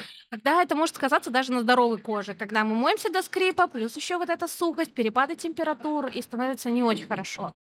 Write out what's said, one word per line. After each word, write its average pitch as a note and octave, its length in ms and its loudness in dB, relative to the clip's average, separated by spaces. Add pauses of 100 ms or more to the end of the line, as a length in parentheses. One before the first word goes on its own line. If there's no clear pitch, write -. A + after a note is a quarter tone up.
(300)
когда C#4 320 2
это E4+ 140 0
может - 200 0
сказаться C#4 360 0
даже B3+ 200 0
на B3 100 0
здоровой A#3 360 4
коже, G3+ 380 -6
когда G#3+ 280 0
мы G#3+ 120 2
моемся F4 360 2
до F#4 120 0
скрипа, F#4 440 2
плюс A#3 280 -6
ещё F4 240 -2
вот F4 100 -2
эта E4+ 180 -2
сухость, E4 460 -2
перепады B3 420 0
температур, D4+ 720 -2
и A#3+ 140 -6
становится B3 480 -4
не A#3+ 140 2
очень A3+ 240 2
хорошо. F#3+ 540 -6